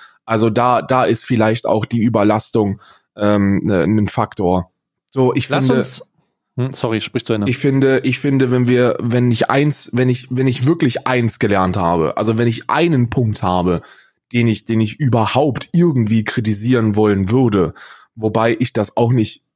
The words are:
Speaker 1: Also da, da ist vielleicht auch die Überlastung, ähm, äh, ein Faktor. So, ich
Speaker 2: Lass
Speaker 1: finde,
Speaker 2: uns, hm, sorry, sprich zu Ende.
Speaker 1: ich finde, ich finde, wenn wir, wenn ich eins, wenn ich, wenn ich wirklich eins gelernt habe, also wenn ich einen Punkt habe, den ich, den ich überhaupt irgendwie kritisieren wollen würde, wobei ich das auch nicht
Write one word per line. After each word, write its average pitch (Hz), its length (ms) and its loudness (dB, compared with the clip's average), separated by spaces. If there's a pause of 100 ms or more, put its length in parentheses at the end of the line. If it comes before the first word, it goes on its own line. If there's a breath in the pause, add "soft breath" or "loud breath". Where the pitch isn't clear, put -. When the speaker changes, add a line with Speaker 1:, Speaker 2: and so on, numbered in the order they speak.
(260 loud breath)
Speaker 1:
Also 113 240 0
da, 120 320 2
da 127 240 0
ist 113 180 0
vielleicht 113 420 0
auch 107 200 0
die 117 180 -2
Überlastung, 107 800 0 (340 soft breath)
ähm, 101 540 2
äh, 92 140 2
ein 104 240 0
Faktor. 92 640 -2 (400)
So, 127 240 0
ich 131 140 -2
Speaker 2:
Lass 135 200 0
Speaker 1:
finde, 131 120 2
Speaker 2:
uns, - 260 -6 (520)
hm, 127 160 -4
sorry, 113 260 -2
sprich - 240 -6
zu 120 100 -2
Ende. 104 160 0
Speaker 1:
ich 123 80 -2
finde, 135 460 2
ich 127 160 -2
finde, 131 320 0
wenn 123 160 2
wir, 123 340 2
wenn 120 300 0
ich - 180 0
eins, 143 440 -2
wenn 127 160 2
ich, 127 200 -4
wenn 131 180 -2
ich 127 180 -2
wirklich 156 420 0
eins 120 320 0
gelernt 98 380 2
habe, 87 400 0
also 110 200 0
wenn 120 120 2
ich 117 200 -8
einen 139 400 2
Punkt 110 320 -2
habe, 90 400 0 (520 loud breath)
den 117 160 2
ich, 104 160 -2
den 113 160 0
ich 110 180 -4
überhaupt 127 720 0
irgendwie 120 540 2
kritisieren 110 720 0
wollen 104 340 2
würde, 104 420 2 (420 loud breath)
wobei 110 440 0
ich 123 140 -4
das 107 240 -4
auch 120 160 2
nicht 113 320 -2 (100)